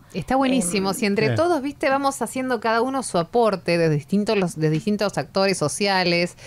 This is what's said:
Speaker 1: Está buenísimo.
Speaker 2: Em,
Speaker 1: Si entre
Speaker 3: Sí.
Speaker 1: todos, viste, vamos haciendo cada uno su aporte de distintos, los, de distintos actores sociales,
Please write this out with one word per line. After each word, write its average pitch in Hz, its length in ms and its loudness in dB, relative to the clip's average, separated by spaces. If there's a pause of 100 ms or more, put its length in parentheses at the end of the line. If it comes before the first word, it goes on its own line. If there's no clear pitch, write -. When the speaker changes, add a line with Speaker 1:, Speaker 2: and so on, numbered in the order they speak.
(140)
Speaker 1:
Está 214 220 -2
buenísimo. 214 540 0
Speaker 2:
Em, 185 60 -2
Speaker 1:
Si 220 100 -2
entre 208 240 2
Speaker 3:
Sí. 220 60 0
Speaker 1:
todos, 320 260 2
viste, 277 260 -2
vamos 277 340 0
haciendo 254 380 -4
cada 226 220 0
uno 269 200 -2
su - 160 -2
aporte 180 600 2
de 165 100 4
distintos, 202 480 0
los, 180 220 0
de 156 120 2
distintos 202 480 -2
actores 196 400 0
sociales, 175 800 0 (100)